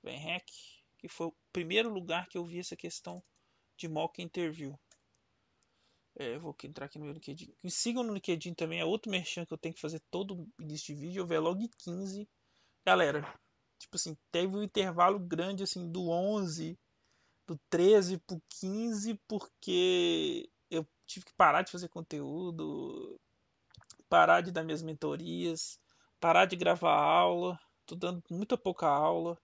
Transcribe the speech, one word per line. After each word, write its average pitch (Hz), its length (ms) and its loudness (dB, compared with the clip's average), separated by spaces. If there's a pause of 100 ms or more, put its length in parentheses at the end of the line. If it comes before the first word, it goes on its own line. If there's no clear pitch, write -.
Ben 123 160 -12
Hack, 165 280 -8 (500)
que - 100 -18
foi 165 200 -8
o 160 80 -10 (160)
primeiro 190 380 0
lugar 175 380 -4
que - 100 -10
eu 175 80 -4
vi 170 140 -10
essa 175 160 -10
questão 175 480 -12 (520)
de 170 120 -10
mock 160 340 -4
interview. 160 560 -6 (1400)
É, 123 160 -6
eu 151 40 -10
vou 165 120 -12
aqui - 160 -16
entrar 143 180 -12
aqui 147 120 -16
no 147 80 -12
meu 143 80 -10
LinkedIn. 165 400 -14 (100)
Me 180 60 -8
sigam 240 340 -2
no 220 100 -4
LinkedIn 175 400 -4
também, 165 260 -4
é 165 60 -2
outro 208 260 -2
merchan 180 340 -4
que - 80 -10
eu 156 40 -8
tenho 165 180 -6
que - 60 -14
fazer 156 280 -6
todo 185 380 -6 (120)
início 151 360 -10
de 143 60 -10
vídeo, 180 200 -8
é - 20 -4
o 175 40 -6
Vlog 170 400 0 (100)
quinze. 190 500 -8 (580)
Galera, 156 360 4 (560)
tipo - 200 -18
assim, 160 200 -6 (140)
teve 190 240 0
um 208 80 -2
intervalo 190 560 4
grande, 180 440 -2
assim, 180 280 -6
do 180 180 -4
onze, 175 680 -2 (680)
do 170 140 -8 (100)
treze 190 480 8
pro 170 320 -8
quinze, 214 640 -4 (140)
porque 175 1200 0 (200)
eu 160 160 -2 (200)
tive - 200 -14
que - 80 -20
parar 170 280 8
de - 100 -6
fazer 175 160 -8
conteúdo, 156 1300 -8 (920)
parar 170 320 8
de 180 100 -6
dar 165 120 -4
minhas 160 180 -4
mentorias, 165 1000 -6 (400)
parar 170 260 8
de 185 100 -4
gravar 170 380 4
aula. 175 680 4 (260)
Tô - 100 -12
dando 175 340 -4
muita 202 280 -2
pouca - 300 -2
aula. 165 560 2